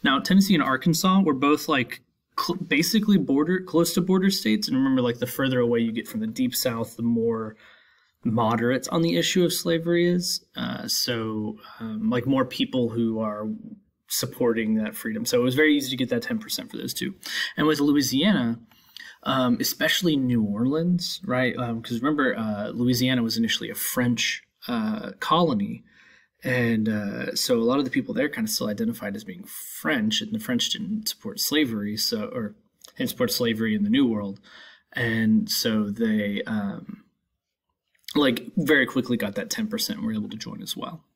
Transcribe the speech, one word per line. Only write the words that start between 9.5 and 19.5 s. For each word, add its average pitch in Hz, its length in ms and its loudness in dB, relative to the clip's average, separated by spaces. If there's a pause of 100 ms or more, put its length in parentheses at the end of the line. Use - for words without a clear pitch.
slavery 170 560 0
is. 175 380 -2 (100)
Uh, 123 320 -8
so, 110 720 -2 (220)
um, 110 320 -2
like, 123 160 0
more 135 180 2
people 127 440 -2
who 113 300 0
are 107 280 -4 (600)
supporting 113 680 0
that 107 200 -2
freedom. 110 300 -6
So - 160 2
it - 20 2
was 127 120 2
very 151 200 6
easy 135 140 -2
to 131 80 -6
get 123 120 -2
that 120 120 0
ten 117 160 -4
percent - 320 -8
for - 80 -12
those - 160 -6
two. - 220 -6 (420)
And 151 80 2
with 151 140 2
Louisiana, 143 800 2 (680)
um, 127 360 2